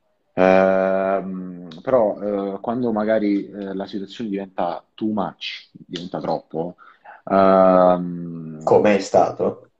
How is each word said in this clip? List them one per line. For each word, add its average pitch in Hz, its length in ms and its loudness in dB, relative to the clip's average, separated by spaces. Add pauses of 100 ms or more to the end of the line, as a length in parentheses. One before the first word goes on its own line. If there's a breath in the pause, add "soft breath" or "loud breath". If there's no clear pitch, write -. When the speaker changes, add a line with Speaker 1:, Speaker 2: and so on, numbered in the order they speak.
(340)
Speaker 1:
Ehm, 95 1300 0 (140)
però, 101 720 -2
eh, 98 40 -14
quando 117 320 -4
magari, 104 560 0
eh, 98 260 -10
la 98 120 -8
situazione 101 440 -10
diventa 95 540 -6 (100)
too 110 140 -6
much, - 640 -8
diventa 85 480 -12
troppo, 80 560 -8 (480 soft breath)
ehm, 90 1400 4
Speaker 2:
Com'è 98 340 4
stato? - 800 -2